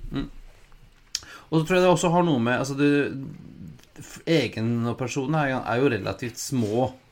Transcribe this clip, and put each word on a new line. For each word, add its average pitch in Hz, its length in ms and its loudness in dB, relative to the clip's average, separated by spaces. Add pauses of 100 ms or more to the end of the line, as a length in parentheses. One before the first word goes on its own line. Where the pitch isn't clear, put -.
(120)
Mm. - 180 -6 (1200)
Og 160 100 2
så 156 40 -2
tror 185 120 2
jeg 185 80 6
det 180 80 8
også 165 180 2
har 175 120 4
noe 156 160 2
med, 120 200 2
altså, 135 160 -2
det, 147 160 4 (1080)
f-, - 260 -18
egenoperasjonene 120 1200 0
er, 131 160 -2
er 117 200 0
jo 139 120 4
relativt 104 480 -6
små 120 480 0 (220)